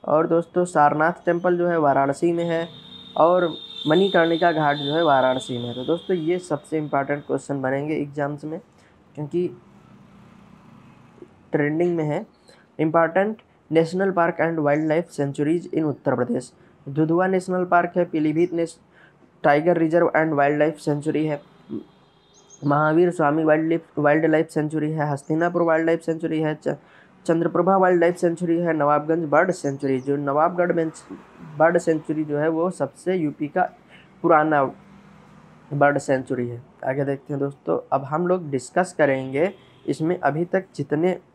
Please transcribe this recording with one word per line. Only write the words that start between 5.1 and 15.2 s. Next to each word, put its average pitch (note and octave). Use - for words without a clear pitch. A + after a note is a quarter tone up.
में A#2+
है। A#2+
तो B2+
दोस्तों, E3+
ये E3+
सबसे D#3
important D3
question C#3
बनेंगे C#3
exams D3
में, D#3+
क्योंकि E3
trending D#3+
में D#3+
है। D3+
Important E3
National F3+
Park E3+
and E3
wildlife D#3
sanctuaries D3